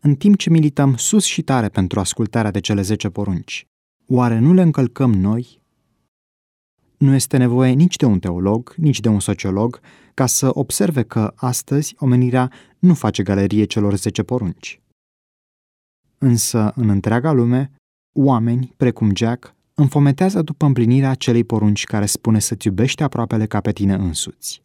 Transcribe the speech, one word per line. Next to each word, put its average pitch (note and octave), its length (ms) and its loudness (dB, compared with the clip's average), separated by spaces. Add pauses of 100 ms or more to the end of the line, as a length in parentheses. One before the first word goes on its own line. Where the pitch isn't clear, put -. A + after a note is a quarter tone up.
În D3 140 2
timp G3+ 220 4
ce E3+ 140 -2
milităm D3 460 2
sus G#3 280 0
și - 180 -4
tare B2 260 0
pentru G2 320 -2
ascultarea G#2+ 500 -2
de G2 100 -4
cele G2 220 -2
zece G2+ 260 -4
porunci, F#2+ 580 -8 (400)
oare A#2+ 320 2
nu C#3 140 4
le F#3 100 6
încălcăm C3+ 500 0
noi? G#2 500 -2 (1300)
Nu C3+ 180 4
este C3+ 220 0
nevoie B2+ 360 2
nici E3 240 2
de - 80 0
un G#2+ 140 2
teolog, F#2+ 580 -4
nici D3+ 240 0
de A2+ 80 0
un G#2 120 2
sociolog, G2+ 600 -4 (340)
ca C3 120 0
să C3 260 0
observe C#3+ 500 -2
că G#2+ 340 -2
astăzi C#3 640 -4
omenirea B2+ 540 0 (260)
nu F3+ 160 4
face G#2 280 -2
galerie G2+ 420 0
celor G2+ 300 -2
zece G#2+ 280 -4
porunci. - 580 -8 (1400)
Însă, A#2 580 2
în A#2 120 -2
întreaga A2+ 440 0
lume, B2+ 400 0 (400)
oameni, B2 640 0
precum A2+ 380 0
Jack, A#2 400 -4 (200)
înfometează D3 680 2
după D#3 240 -4
împlinirea C3 440 2
acelei A#2+ 340 0
porunci G#2+ 400 0
care G#2 220 -2
spune A2 320 0
să-ți - 280 -4
iubești A2 360 -2
aproapele A2+ 440 -2
ca G#2 140 -4
pe G#2 120 -4
tine G2 220 -2
însuți. - 720 -8